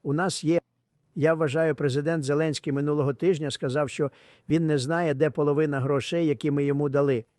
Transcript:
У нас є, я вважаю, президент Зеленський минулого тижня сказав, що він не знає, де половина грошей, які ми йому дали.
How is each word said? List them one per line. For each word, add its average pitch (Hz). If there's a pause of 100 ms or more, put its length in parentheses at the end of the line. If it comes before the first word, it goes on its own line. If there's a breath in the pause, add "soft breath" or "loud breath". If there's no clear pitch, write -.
У 143
нас 175
є, 165 (600)
я 151
вважаю, 156
президент 147
Зеленський 147
минулого 143
тижня 151
сказав, 139
що 143 (380 soft breath)
він 160
не 151
знає, 156
де 143
половина 147
грошей, 143
які 147
ми 143
йому 143
дали. 139 (120)